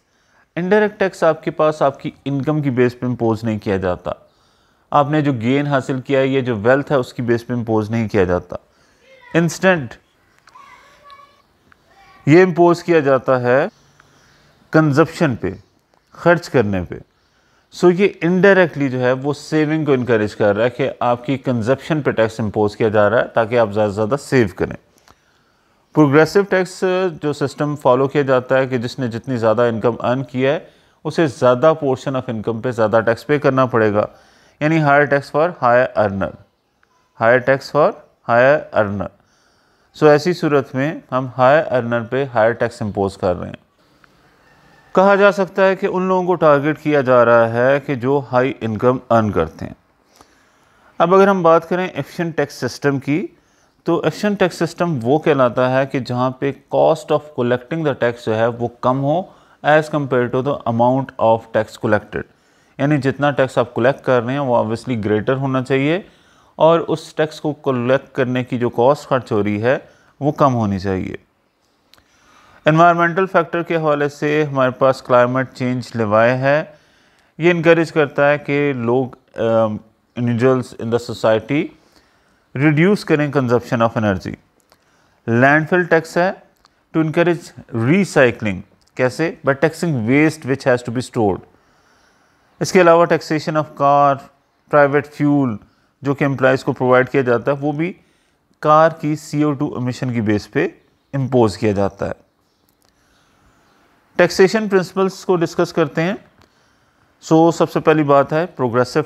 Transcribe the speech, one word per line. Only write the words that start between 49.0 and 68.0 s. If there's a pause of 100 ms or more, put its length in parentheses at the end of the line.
अर्न
करते
हैं। (1200)
अब
अगर
हम
बात
करें
एफिशिएंट
टैक्स
सिस्टम
की, (640)
तो
एफिशिएंट
टैक्स
सिस्टम
वो
कहलाता
है
कि
जहाँ (120)
पे (240)
cost
of (100)
collecting
the
tax
जो
है
वो (160)
कम
हो (460)
as
compare
to
the (160)
amount
of
tax
collected, (560)
यानी
जितना
टैक्स
आप
कलेक्ट
कर
रहे
हैं
वो
obviously
greater
होना
चाहिए (540)
और (140)
उस
टैक्स
को (140)
कलेक्ट